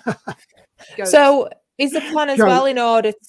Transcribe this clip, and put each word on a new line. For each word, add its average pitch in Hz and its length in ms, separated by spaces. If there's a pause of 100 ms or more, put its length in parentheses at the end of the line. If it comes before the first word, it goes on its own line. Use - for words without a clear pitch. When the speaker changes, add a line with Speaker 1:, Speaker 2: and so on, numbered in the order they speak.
(960)
Speaker 1:
Goats. 190 140
Speaker 2:
So 285 380 (300)
is 277 140
the 320 80 (120)
plan 302 160
as 269 100
Speaker 3:
Goats. 214 100
Speaker 2:
well 262 180
in 254 120
order 226 340 (160)